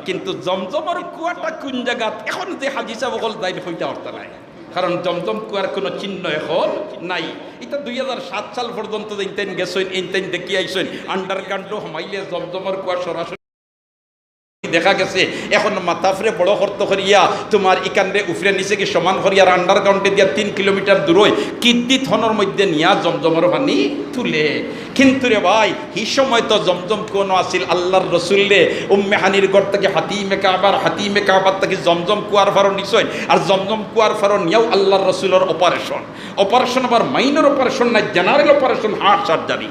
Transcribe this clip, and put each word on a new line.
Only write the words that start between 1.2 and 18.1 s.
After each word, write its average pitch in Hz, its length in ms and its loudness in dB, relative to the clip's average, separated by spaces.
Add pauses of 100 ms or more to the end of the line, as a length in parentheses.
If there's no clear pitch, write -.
কোন 254 340 -8
জায়গাত 233 420 -4
এখন 359 340 -8
যে 269 80 -2
হাজি 233 260 -6
সাহেব 262 200 -4
অকল 220 180 -4 (100)
যাইন 185 140 -4 (120)
হইতে 165 160 -6
অর্থ 123 300 -8
নাই, 98 120 -14 (480)
কারণ 175 280 -2
জমজম 180 460 -4
কুয়ার 196 200 -4
কোনো 175 220 -4 (100)
চিহ্ন 185 260 -8
এখন 156 420 -2 (320)
নাই। 175 220 -6 (380)
এটা 247 160 -10
দুই 247 220 -8
হাজার 254 180 -6 (140)
সাত 202 240 -10
সাল 240 220 -6
পর্যন্ত 208 400 -8
যেন 190 200 -6
তেন 190 180 -6
গেছেন, 185 380 -2
এন 185 200 -4
তেন 190 180 -2
দেখি 180 260 -6
আইছেন, 180 300 -2 (220)
আন্ডারগ্রাউন্ডও 190 720 -6
হামাইলে 190 380 -10 (140)
জমজমর 180 460 -6
কুয়া 180 280 -4
সরাসরি 175 340 -8 (1300)
দেখা 170 200 4
গেছে। 180 340 0 (240)
এখন 202 200 2 (140)
মাথাফরে 190 540 0
বড় 180 140 2
হর্ত 202 320 0
করিয়া 190 440 4 (220)
তোমার 190 340 4
ইকানরে 190 440 0